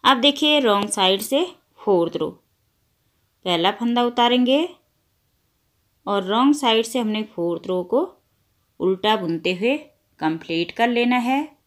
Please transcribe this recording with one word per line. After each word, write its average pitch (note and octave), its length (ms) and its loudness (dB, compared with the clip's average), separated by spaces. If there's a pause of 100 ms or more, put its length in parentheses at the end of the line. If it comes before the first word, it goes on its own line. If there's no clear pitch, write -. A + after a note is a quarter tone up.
अब C4 160 4
देखिए D4 400 2
रॉन्ग G#3 300 2
साइड G3 320 2
से C#4+ 220 0 (340)
फोर्थ E3+ 380 0
रो, D#3 120 -4 (1160)
पहला F3 280 0
फंदा A#3 320 -2
उतारेंगे B3 640 2 (1400)
और G3 180 -2
रॉन्ग A#3+ 300 2
साइड A3+ 320 2
से B3+ 120 -4
हमने G#3+ 280 -2
फोर्थ E3+ 400 -6
रो F#3 180 -2
को A#3+ 180 0 (800)
उल्टा F#3+ 360 0
बुनते E3+ 380 -4
हुए A#3 220 -2 (440)
कंप्लीट E3 520 -4
कर A#3 160 0
लेना A#3+ 300 0
है C4+ 300 -2 (180)